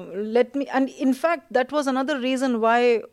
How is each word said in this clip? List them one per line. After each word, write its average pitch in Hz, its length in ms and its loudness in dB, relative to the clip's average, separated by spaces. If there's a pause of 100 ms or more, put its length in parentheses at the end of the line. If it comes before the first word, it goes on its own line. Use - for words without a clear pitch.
(140)
let 220 420 0
me, 277 120 -2
and 262 220 0
in 269 240 0
fact, 330 380 -2
that 254 220 0
was 294 140 0
another 269 320 -2
reason 254 420 -2
why 233 400 2 (120)